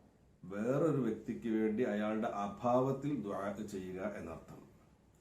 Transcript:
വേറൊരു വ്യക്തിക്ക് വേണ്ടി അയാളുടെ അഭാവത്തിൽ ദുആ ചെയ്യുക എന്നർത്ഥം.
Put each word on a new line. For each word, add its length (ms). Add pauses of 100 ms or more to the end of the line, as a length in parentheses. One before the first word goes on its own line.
(440)
വേറൊരു 560
വ്യക്തിക്ക് 480
വേണ്ടി 340
അയാളുടെ 460
അഭാവത്തിൽ 920
ദുആ 300
ചെയ്യുക 500
എന്നർത്ഥം. 600 (580)